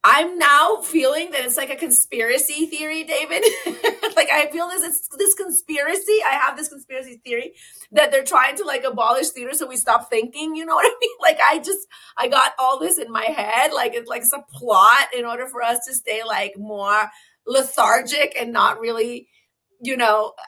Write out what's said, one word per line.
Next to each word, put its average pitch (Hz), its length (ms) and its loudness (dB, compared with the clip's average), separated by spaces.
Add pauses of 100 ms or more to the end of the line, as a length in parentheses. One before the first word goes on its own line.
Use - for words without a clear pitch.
I'm 330 360 4
now 302 420 6
feeling 320 500 0
that 269 140 -4
it's 240 120 -2
like 269 120 -4
a - 60 -6
conspiracy 262 920 0
theory, 311 360 -6
David. 320 400 -2 (220)
<laughs> - 220 -2 (260)
Like, 320 160 4
I 302 220 2
feel 330 160 -4
this, 349 160 -4
it's - 240 -4 (100)
this 403 160 2
conspiracy. 349 960 -2
I 269 60 2
have 277 240 0
this 302 100 -8
conspiracy 262 560 -14
theory 240 300 -8 (400)
that 294 180 4
they're 269 140 2
trying 262 320 2
to, 392 80 -6
like, 269 180 -4
abolish 240 460 0
theater 254 240 -10
so 311 120 -4
we 254 120 -10
stop 240 320 0
thinking, 247 460 -4
you 320 100 -8
know 330 100 0
what - 100 2
I 480 140 4
mean? 466 160 -2
<laughs> - 60 -12
Like, 640 200 4
I 294 180 4
just, - 280 -8 (300)
I 262 100 -2
got 269 320 2
all 262 180 2
this 311 220 -2
in 233 120 -10
my 220 120 -4
head. 220 500 0
Like, 247 220 -2
it's 233 140 -8
like, 233 140 -8
it's - 100 2
a 285 180 -8
plot 233 560 6 (100)
in 240 80 -4
order 240 220 -8
for 240 160 -8
us 233 240 -2
to 262 60 -12
stay, 226 320 -6
like, 202 320 -4
more 208 520 -2 (380)
lethargic 254 920 2
and 233 120 -6
not 220 300 2
really, 233 480 -4 (520)
you 262 140 -4
know, 214 380 2 (140)